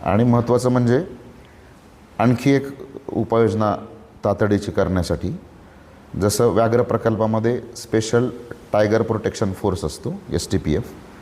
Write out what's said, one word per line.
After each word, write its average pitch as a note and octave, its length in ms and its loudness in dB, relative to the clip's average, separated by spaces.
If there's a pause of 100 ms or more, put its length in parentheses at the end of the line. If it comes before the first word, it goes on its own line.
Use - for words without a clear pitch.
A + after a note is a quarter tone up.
(100)
आणि G#2 140 4
महत्त्वाचं A#2+ 460 4
म्हणजे B2 360 2 (1120)
आणखी A#2+ 320 2
एक C#3 180 2 (440)
उपाययोजना G#2+ 640 2 (480)
तातडीची G2+ 460 2
करण्यासाठी, F2+ 680 -2 (800)
जसं G#2 260 2
व्याघ्र A2+ 360 2
प्रकल्पामध्ये A2+ 800 0 (160)
स्पेशल A#2+ 520 0 (440)
टायगर G#2+ 300 2
प्रोटेक्शन G#2+ 500 -2
फोर्स F#2+ 320 -4
असतो D#2+ 280 -8 (200)
एसटीपीएफ, - 600 -2 (300)